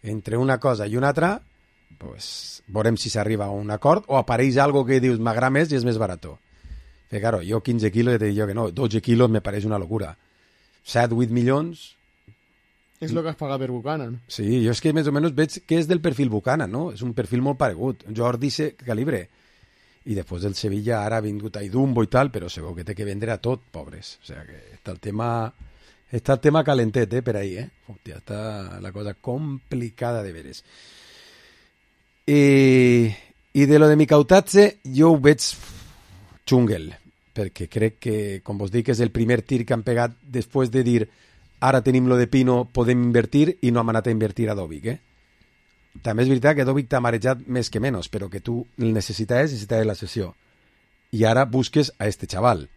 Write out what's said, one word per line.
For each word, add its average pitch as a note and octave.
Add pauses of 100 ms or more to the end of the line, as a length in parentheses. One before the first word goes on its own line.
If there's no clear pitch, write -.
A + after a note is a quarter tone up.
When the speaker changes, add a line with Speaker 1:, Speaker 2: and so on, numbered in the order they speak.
Speaker 1:
Entre G#2+
una C3
cosa A2+
i G#2+
una C3+
altra, E3+ (640)
pues, - (100)
veurem G#2+
si G#2+
s'arriba G#2
a G2+
un G2+
acord D3+
o C#3
apareix B2
algo C#3
que C3
dius, B2
«M'agrada A#2
més D3+
i C#3+
és A#2+
més A#2
barato». F2+ (720)
Que, G#2+
claro, A2
jo G#2
quinze A#2
quilos A#2
ja A2
te G#2+
dic G2+
jo G#2+
que G2
no, A2+
dotze A2
quilos A#2+
me G#2+
pareix G2+
una G#2+
locura. F#2 (760)
Set, A#2+
vuit A#2+
milions. C#3 (1040)
Speaker 2:
És D#3+
lo E3
que D#3+
has -
pagat C#3
per B2+
Buchanan. B2 (100)
Speaker 1:
Sí, A2+
jo A#2
és -
que D#3
més D3+
o D3
menys D3
veig D3+
que E3
és D3+
del F3
perfil C#3
Buchanan, A2+
no? C#3+
És G2+
un B2
perfil B2
molt C#3
paregut. B2 (120)
Jordi B2
se D3+
calibre. B2 (840)
I A2
després F2+
del G2+
Sevilla G#2+
ara A2+
ha G#2+
vingut G#2
a G2+
Idumbo A#2
i -
tal, C3+
però F2
se F2+
veu F2+
que F2
té G2+
que G#2
vendre G#2+
a G#2
tot, B2
pobres. D2
O -
sea -
que - (160)
està -
el F#2+
tema, G#2+ (840)
està C3
el A#2
tema D3+
calentet, A#2
eh, B2+
per A#2
ahí, G2
eh? A#2 (220)
Hòstia, F#2+
està G#2
la F#2+
cosa G#2
complicada B2
de F#2+
veres. D2 (1600)
Eh, C3 (360)
i C#3
de D3
lo D3+
de D3+
Mikautadze, F#3
jo D3+
ho D3+
veig C#3+ (1040)
xungle, G#2 (420)
perquè G2
crec A2
que, A2+ (260)
com G#2
vos G2
dic, A#2
és A#2
el A2+
primer A#2
tir A#2+
que C3
han A2+
pegat A#2+ (100)
després B2+
de C3
dir A#2+ (580)
«Ara C3
tenim B2+
lo B2+
de B2
Pino, B2+ (100)
podem B2
invertir», A#2+
i B2
no A#2+
hem A2+
anat A2+
a A#2
invertir G#2+
a G#2+
Dovic, D#2+
eh? C3+ (1080)
També A2+
és C3
veritat C3+
que C#3
Dovic C3+
t'ha C3
marejat A#2+
més B2
que G#2+
menys, A2+
però G2
que G2+
tu A#2 (180)
el A#2
necessitaves, A2+
necessitaves A2
la G2+
sessió. F#2+ (840)
I A2+
ara A#2
busques C3
a G2
este -
chaval. F#2